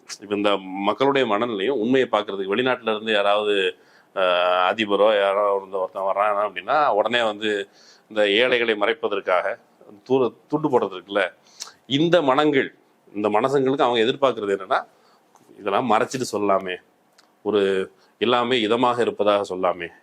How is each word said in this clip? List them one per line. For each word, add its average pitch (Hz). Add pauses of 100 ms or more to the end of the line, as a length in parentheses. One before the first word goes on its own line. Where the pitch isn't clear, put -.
(220)
இப்ப 101
இந்த 101
மக்களுடைய 104
மனநிலையும் 110
உண்மையை 123
பார்க்கறதுக்கு, 101
வெளிநாட்டுல 120
இருந்து 110
யாராவது, 101 (400)
அஹ், 90
அதிபரோ 104
யாரோ 101
ஒருத்த-, 95
ஒருத்தன் 95
வர்றாங்க 101
அப்படின்னா, 107
உடனே 113
வந்து 104 (420)
இந்த 107
ஏழைகளை 117
மறைப்பதற்காக 101 (440)
தூர-, 135 (140)
துண்டு 151
போடுறது 95
இருக்குல்ல, 95 (540)
இந்த 165
மனங்கள், 135 (400)
இந்த 104
மனசுங்களுக்கு 135
அவங்க 123
எதிர்பார்க்கறது 113
என்னன்னா, 98 (760)
இதெல்லாம் 104
மறைச்சிட்டு 120
சொல்லாமே, 98 (640)
ஒரு 98 (260)
எல்லாமே 120
இதமாக 120
இருப்பதாக 104
சொல்லாமே, 90 (160)